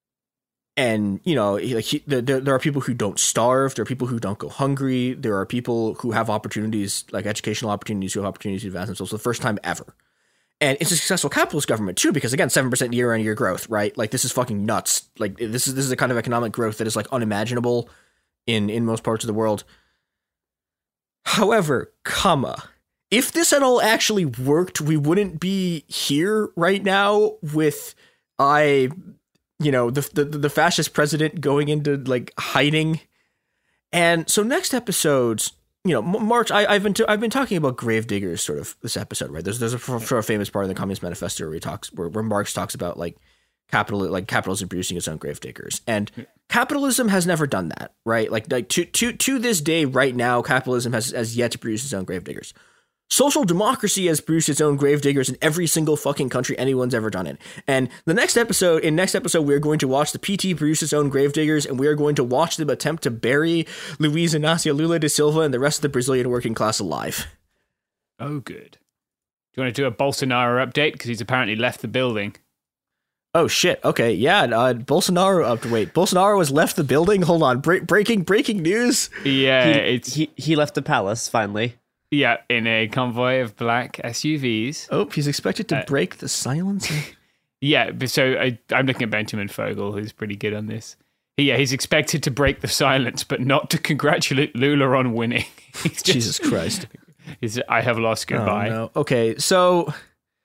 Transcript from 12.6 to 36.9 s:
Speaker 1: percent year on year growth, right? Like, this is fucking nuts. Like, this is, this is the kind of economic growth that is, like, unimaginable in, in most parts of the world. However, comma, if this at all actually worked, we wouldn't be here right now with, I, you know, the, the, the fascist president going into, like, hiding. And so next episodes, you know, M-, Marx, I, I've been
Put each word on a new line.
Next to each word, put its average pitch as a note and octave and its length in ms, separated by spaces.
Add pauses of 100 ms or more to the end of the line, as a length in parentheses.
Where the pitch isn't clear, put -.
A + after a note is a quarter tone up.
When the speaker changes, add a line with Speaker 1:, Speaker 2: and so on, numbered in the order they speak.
Speaker 1:
percent A#2+ 220
year A#2+ 220
on A2+ 60
year A2 140
growth, G2 360
right? G#2 260
Like, A2+ 140
this C3 140
is A#2+ 80
fucking G#2+ 340
nuts. - 420 (100)
Like, G2+ 200
this A#2 300
is, C3 60
this C3+ 100
is C3 60
the B2+ 60
kind B2+ 160
of A#2+ 60
economic A#2 340
growth A2 260
that A2 80
is, G#2+ 100
like, G#2+ 160
unimaginable A#2+ 760 (580)
in, G#2+ 220
in A#2 160
most A2+ 200
parts A2+ 200
of A#2 40
the G#2+ 60
world. G#2+ 300 (1600)
However, F#3 680 (120)
comma, C#3 640 (420)
if B3 220
this E4 200
at C#4+ 100
all B3+ 180
actually G#3+ 440
worked, C#3+ 560
we D#3 160
wouldn't D#3+ 440
be F3+ 460
here G#3 680
right F#3+ 260
now G3+ 600
with, D3+ 520 (440)
I, C#3 520 (720)
you D3 120
know, B2 180
the, C#3 220
the, D3 120
the D3 260
fascist D#3+ 440
president D3+ 460
going C#3+ 280
into, D3 280
like, B2+ 420
hiding. D#3 600 (920)
And E3+ 360
so - 140
next C#4+ 320
episodes, C#3 800 (320)
you F#3 80
know, B2 80
M-, G3+ 260
Marx, A#3 240
I, G#3 160
I've G3+ 160
been G#3 120